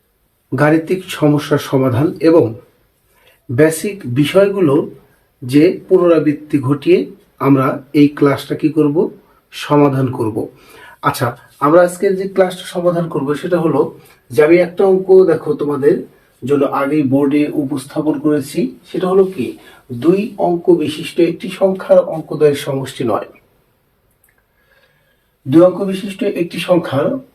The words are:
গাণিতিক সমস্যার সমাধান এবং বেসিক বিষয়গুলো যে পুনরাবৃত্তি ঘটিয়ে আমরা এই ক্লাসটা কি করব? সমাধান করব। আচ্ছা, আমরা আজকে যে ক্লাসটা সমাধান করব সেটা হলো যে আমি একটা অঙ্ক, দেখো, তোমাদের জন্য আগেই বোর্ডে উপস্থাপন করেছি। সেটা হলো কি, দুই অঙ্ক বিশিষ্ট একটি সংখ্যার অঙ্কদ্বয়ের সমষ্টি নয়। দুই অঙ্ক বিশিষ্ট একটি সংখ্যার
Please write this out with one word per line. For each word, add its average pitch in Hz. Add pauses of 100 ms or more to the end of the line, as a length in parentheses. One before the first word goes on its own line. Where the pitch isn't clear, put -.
(580)
গাণিতিক 160
সমস্যার 147
সমাধান 131
এবং 156 (960)
বেসিক 160
বিষয়গুলো 165 (520)
যে 151
পুনরাবৃত্তি 156
ঘটিয়ে 143 (280)
আমরা 135 (100)
এই 147
ক্লাসটা 143
কি 156
করব? 151 (400)
সমাধান 135
করব। 117 (540)
আচ্ছা, - (240)
আমরা 160
আজকে 185
যে 190
ক্লাসটা 185
সমাধান 175
করব 147
সেটা 170
হলো 151 (320)
যে 147
আমি 165
একটা 180
অঙ্ক, 185
দেখো, 156
তোমাদের 143 (380)
জন্য 139
আগেই 139
বোর্ডে 143
উপস্থাপন 147
করেছি। 151 (160)
সেটা 185
হলো 190
কি, 127 (340)
দুই 170
অঙ্ক 175
বিশিষ্ট 165
একটি -
সংখ্যার 190
অঙ্কদ্বয়ের 151
সমষ্টি 135
নয়। 107 (2250)
দুই 156
অঙ্ক 185
বিশিষ্ট 190
একটি 175
সংখ্যার 170 (160)